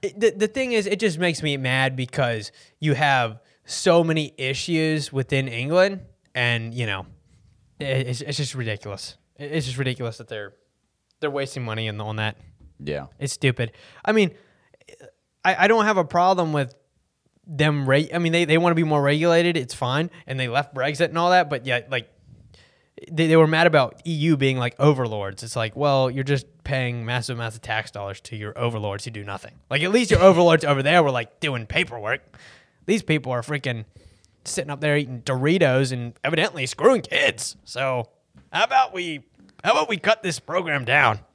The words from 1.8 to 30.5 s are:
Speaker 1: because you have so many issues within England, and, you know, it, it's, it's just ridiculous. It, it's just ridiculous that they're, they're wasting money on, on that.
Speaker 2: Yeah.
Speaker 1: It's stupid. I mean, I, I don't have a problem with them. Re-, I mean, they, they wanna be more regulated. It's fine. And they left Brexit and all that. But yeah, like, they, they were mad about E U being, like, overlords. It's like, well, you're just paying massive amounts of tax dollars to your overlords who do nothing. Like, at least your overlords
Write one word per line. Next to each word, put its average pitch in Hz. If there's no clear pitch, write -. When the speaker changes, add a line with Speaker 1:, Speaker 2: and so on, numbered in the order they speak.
Speaker 1:
because 123
you 151
have 127
so 175
many 156
issues 156
within 135
England, 175
and, 120
you 120
know, 95
it, 131
it's, 123
it's 143
just 143
ridiculous. 107
It, 147
it's 156
just 127
ridiculous 127
that 117
they're, 104
they're 151
wasting 135
money 110
on, 107
on 107
that. 107
Speaker 2:
Yeah. 135
Speaker 1:
It's 139
stupid. 120
I 214
mean, 208
I, 185
I 208
don't 220
have 214
a 180
problem 175
with 139
them. 147
Re-, 147
I 170
mean, 165
they, 170
they 156
wanna 170
be 165
more 151
regulated. 165
It's 127
fine. 139
And 131
they 127
left 139
Brexit 143
and 151
all 175
that. 180
But 127
yeah, 123
like, 123
they, 165
they 160
were 160
mad 160
about 147
E 170
U 156
being, 131
like, 120
overlords. 110
It's 117
like, 113
well, 135
you're 135
just 135
paying 123
massive 120
amounts 113
of 110
tax 110
dollars 98
to -
your 107
overlords 107
who 120
do 107
nothing. 101
Like, 139
at 180
least 220
your 214
overlords 170